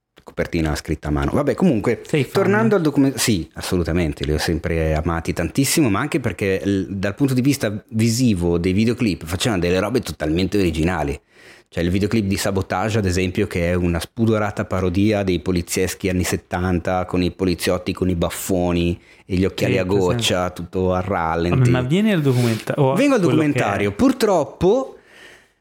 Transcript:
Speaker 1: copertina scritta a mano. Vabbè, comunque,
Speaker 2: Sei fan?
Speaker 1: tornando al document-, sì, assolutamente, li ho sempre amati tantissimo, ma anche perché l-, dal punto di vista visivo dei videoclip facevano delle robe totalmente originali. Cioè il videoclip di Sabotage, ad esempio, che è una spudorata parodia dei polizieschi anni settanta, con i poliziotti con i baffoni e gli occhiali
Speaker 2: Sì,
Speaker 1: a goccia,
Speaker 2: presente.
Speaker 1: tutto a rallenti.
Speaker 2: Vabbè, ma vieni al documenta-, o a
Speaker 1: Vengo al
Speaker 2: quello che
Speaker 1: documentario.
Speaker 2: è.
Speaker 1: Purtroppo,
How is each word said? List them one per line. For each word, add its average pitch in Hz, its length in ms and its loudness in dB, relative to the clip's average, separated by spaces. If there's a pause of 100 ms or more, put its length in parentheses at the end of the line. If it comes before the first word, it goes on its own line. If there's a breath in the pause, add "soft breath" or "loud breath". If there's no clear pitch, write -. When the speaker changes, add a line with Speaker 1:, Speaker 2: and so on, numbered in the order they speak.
(220)
Speaker 1:
copertina 80 540 -2
scritta - 320 -6
a - 20 -2
mano. 73 220 0
Vabbè, 254 220 0
comunque, 120 520 0
Speaker 2:
Sei 151 160 0
fan? - 100 -6
Speaker 1:
tornando 202 440 2
al 180 60 2
document-, 139 340 2
sì, 98 380 0
assolutamente, 82 720 -2
li 76 60 0
ho 76 60 0
sempre 80 560 0
amati 82 380 -2
tantissimo, 135 560 0
ma 98 100 2
anche 147 220 -2
perché 98 420 -2
l-, 98 280 2
dal 98 260 -4
punto 135 180 2
di 123 60 2
vista 117 420 0 (100)
visivo 110 640 2
dei 92 160 0
videoclip 110 500 0
facevano 92 380 -2
delle 87 180 2
robe 104 200 0
totalmente 85 580 -2
originali. 80 600 0 (540 loud breath)
Cioè 85 120 -4
il 87 60 0
videoclip 101 360 0
di 95 100 0
Sabotage, 101 640 -2
ad 101 80 0
esempio, 92 400 0
che 87 240 -2
è 90 40 2
una 87 260 0
spudorata 107 640 -2
parodia 101 580 0
dei 92 180 0
polizieschi 92 680 -2
anni 92 160 0
settanta, 90 800 -2
con 92 160 -2
i 87 80 0
poliziotti 90 600 -2
con 90 160 -2
i 90 80 0
baffoni 87 840 0 (240 loud breath)
e 95 120 -4
gli 92 80 2
occhiali - 300 -2
Speaker 2:
Sì, 95 40 0
Speaker 1:
a 92 60 0
goccia, 92 300 2 (360)
Speaker 2:
presente. - 40 -18
Speaker 1:
tutto 92 400 -2
a 90 60 0
rallenti. 87 580 0
Speaker 2:
Vabbè, 123 120 4
ma 127 120 2
vieni 190 300 2
al 165 100 2
documenta-, 120 540 0
o 135 160 2
a 156 40 0
Speaker 1:
Vengo 277 180 4
al 226 60 2
Speaker 2:
quello 156 200 2
che 156 60 2
Speaker 1:
documentario. 104 440 0
Speaker 2:
è. - 40 -8
Speaker 1:
Purtroppo, 208 1040 2 (640 loud breath)